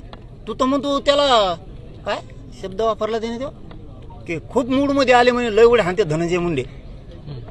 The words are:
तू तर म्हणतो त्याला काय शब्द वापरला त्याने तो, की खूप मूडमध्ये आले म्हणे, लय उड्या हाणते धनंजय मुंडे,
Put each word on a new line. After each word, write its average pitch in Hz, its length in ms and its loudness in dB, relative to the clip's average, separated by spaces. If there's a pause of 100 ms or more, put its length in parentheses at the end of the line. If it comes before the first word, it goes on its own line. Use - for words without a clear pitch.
(480)
तू 220 60 -8
तर 262 120 -2
म्हणतो 277 340 0
त्याला 262 560 2 (500)
काय 220 140 -4 (420)
शब्द 190 200 -8
वापरला 220 380 0
त्याने 233 180 -6
तो, 269 120 -8 (800)
की 165 120 -6 (100)
खूप 240 200 0
मूडमध्ये 269 440 4
आले 247 180 8
म्हणे, 240 240 0
लय 226 80 8
उड्या 233 220 6
हाणते 185 180 0
धनंजय 170 340 0
मुंडे, 170 260 -2 (880)